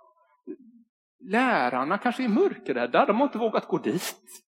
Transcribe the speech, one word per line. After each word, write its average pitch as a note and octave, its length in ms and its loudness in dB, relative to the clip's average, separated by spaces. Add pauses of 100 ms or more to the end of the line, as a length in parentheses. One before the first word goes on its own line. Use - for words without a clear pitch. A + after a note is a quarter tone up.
(1200)
Lärarna F3 800 0
kanske B3 260 -2
är B3 40 0
mörkrädda, F#3+ 800 2
de G#3 100 2
har C4 80 2
inte C4+ 140 -4
vågat A3 300 -2
gå F3+ 100 0
dit." C3+ 380 -4 (400)